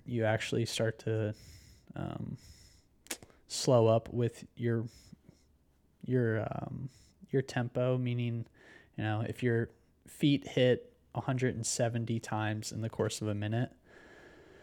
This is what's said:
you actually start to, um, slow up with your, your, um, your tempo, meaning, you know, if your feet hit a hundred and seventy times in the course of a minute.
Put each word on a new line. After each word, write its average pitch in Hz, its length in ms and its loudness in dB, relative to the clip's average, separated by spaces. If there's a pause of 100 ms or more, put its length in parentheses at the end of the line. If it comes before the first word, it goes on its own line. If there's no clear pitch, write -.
you 117 200 -2
actually 110 420 0
start 113 340 -2
to, 110 340 -2 (600)
um, - 420 -8 (1080)
slow 120 400 6
up 113 260 4
with 117 320 -2 (120)
your, 117 300 0 (1160)
your, 117 360 2
um, - 480 -6 (420)
your 139 120 2
tempo, 127 560 0
meaning, 120 480 -2 (500)
you 107 80 -4
know, 107 160 0
if - 220 -6
your 120 280 2 (360)
feet 143 420 2
hit 127 400 4 (260)
a 120 60 -4
hundred 127 340 0
and 117 120 -6
seventy 117 540 -2
times 107 520 -4
in 110 80 -6
the 110 80 -4
course - 320 -2
of 107 80 -4
a 107 60 -2
minute. 107 360 -2 (920)